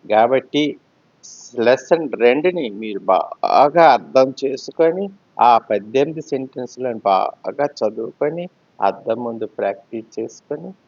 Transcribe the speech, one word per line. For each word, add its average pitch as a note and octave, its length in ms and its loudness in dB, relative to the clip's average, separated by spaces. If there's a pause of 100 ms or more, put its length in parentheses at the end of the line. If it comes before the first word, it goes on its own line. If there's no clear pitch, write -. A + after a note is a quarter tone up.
కాబట్టి B2 580 2 (920)
లెసన్ C3 600 2
రెండుని D3 560 2
మీరు G#2 360 -10
బాగా B2+ 840 2
అర్థం C3 460 2
చేసుకొని, D#3+ 680 -2 (340)
ఆ A#2 200 4
పద్దెనిమిది B2+ 640 -2
సెంటెన్స్‌లను B2+ 840 -8
బాగా - 680 -2
చదువుకొని, A#2 720 -6 (340)
అద్దం G#2+ 400 -2
ముందు A2+ 300 -8
ప్రాక్టీస్ G#2 640 -8
చేసుకొని D#3 580 -12 (160)